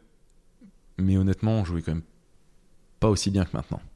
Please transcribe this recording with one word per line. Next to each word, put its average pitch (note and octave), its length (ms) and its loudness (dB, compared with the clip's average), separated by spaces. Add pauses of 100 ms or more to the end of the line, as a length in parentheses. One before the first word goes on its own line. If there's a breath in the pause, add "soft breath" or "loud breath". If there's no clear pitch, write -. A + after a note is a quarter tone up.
(1000)
mais F#2+ 180 2
honnêtement, F#2+ 440 0
on G2 40 -2
jouait E2+ 180 -4
quand D#2+ 100 -4
même D#2+ 100 -4 (960)
pas A2 100 2
aussi G2 220 2
bien G2 140 2
que - 120 -6
maintenant. - 240 -8 (160)